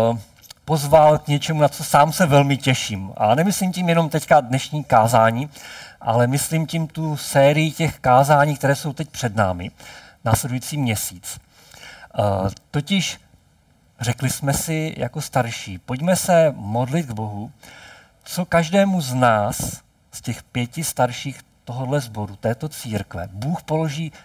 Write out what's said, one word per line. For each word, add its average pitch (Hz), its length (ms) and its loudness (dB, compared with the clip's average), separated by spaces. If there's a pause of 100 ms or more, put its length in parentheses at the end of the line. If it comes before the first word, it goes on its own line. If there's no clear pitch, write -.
(640)
pozval 151 520 6
k - 100 -8
něčemu, 151 340 0
na 143 80 6
co - 140 -6
sám 151 300 4
se 185 120 2
velmi 139 320 4
těším. 101 600 -2
A 110 180 4
nemyslím 185 360 0
tím 180 180 -2
jenom 165 200 2
teďka 151 320 4
dnešní 131 420 -4
kázání, 117 680 4 (520)
ale 120 260 2
myslím 156 400 -2
tím 160 200 -4
tu 156 300 -6
sérii 147 540 4
těch - 280 -4
kázání, 139 580 4
které 139 180 0
jsou 139 180 -8
teď - 160 -10
před 107 260 -6
námi, 90 360 -2 (540)
následující 123 520 -4
měsíc. 110 600 -6 (800)
Eh, - 20 0 (500)
totiž 156 480 -2 (800)
řekli 120 300 -4
jsme 139 240 -4
si 160 440 -4
jako 131 240 -8
starší, 113 560 -6
pojďme 160 380 -2
se 165 400 4
modlit 123 500 -2
k 120 60 -12
Bohu, 107 400 -8 (720)
co 180 220 -6
každému 180 560 2
z 127 120 -6
nás, 117 680 2 (300)
z - 100 -16
těch - 220 -8
pěti 123 400 -6
starších 127 560 -2 (260)
tohodle 131 340 -4
sboru, 107 360 -8
této 120 340 -4
církve, 101 640 -8
Bůh 131 320 -6
položí 156 480 -4 (140)